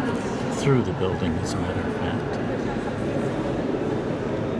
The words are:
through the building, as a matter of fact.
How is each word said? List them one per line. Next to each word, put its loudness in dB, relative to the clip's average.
through 4
the 0
building, 2
as -2
a 0
matter 0
of 0
fact. -2